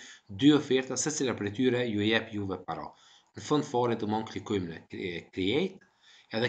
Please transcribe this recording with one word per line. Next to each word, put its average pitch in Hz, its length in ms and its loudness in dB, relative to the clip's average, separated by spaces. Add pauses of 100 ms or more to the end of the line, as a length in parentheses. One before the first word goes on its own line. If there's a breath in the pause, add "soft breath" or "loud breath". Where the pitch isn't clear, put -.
(400 loud breath)
dy 139 160 8
oferta, 131 400 0
secila 135 420 -2
prej 101 160 -2
tyre 123 320 2
ju 104 160 0
jep 110 320 2
juve 98 300 -4
para. 76 240 -8 (480 loud breath)
Në 101 100 -12
fund 147 220 2
fare, 120 320 2
domthonë, 110 320 -2
klikojmë 98 400 -2
në 80 80 -12 (100)
cre-, 90 300 -6 (100)
create, 127 480 0 (560 soft breath)
edhe 117 140 0